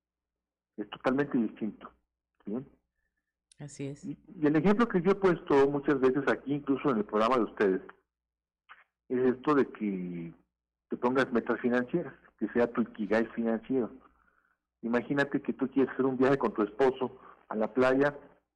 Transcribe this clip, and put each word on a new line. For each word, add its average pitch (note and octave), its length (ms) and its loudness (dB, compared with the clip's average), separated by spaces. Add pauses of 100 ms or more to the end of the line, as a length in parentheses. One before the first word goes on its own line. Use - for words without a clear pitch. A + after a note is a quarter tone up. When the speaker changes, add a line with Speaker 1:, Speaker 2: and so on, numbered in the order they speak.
(760)
Speaker 1:
Es G#2 120 -10
totalmente C#3 480 -2
distinto, A2 540 -4 (540)
¿sí? G2+ 100 -6 (1040)
Speaker 2:
Así C#3+ 280 -14
es. C#3+ 180 -14
Speaker 1:
Y, C#3+ 120 -10 (180)
y D3+ 120 0
el D3 80 4
ejemplo G#3 320 4
que F#3 140 0
yo F3 100 2
he G3 40 2
puesto D#3 540 4
muchas C#3+ 300 0
veces C3 280 2
aquí, B2 260 -2
incluso C#3+ 360 -2
en B2 80 2
el G#2 80 0
programa A2 320 2
de A2+ 60 2
ustedes, - 380 0 (1300)
es B2+ 100 -2 (160)
esto - 180 -4
de C3 160 4
que F2+ 640 -6 (560)
te B2 80 -6
pongas C3 340 0
metas A2+ 280 -2
financieras, B2 540 -2 (260)
que G#2+ 100 -2
sea A#2+ 220 0
tu A#2+ 100 0
ikigai A2 460 -2
financiero. A2+ 640 -2 (880)
Imagínate B2 600 -2
que - 120 -4
tú C3 160 -4
quieres C3 240 0
hacer B2+ 120 0
un C3 120 0
viaje C3 200 4
con B2+ 160 -2
tu A2 100 0
esposo B2+ 560 0 (300)
a - 60 -8
la G#2+ 180 -2
playa C3+ 440 2 (380)